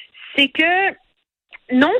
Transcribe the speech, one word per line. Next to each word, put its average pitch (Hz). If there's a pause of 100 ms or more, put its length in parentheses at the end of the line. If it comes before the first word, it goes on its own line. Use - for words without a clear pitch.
(360)
c'est 277
que 359 (800)
non 285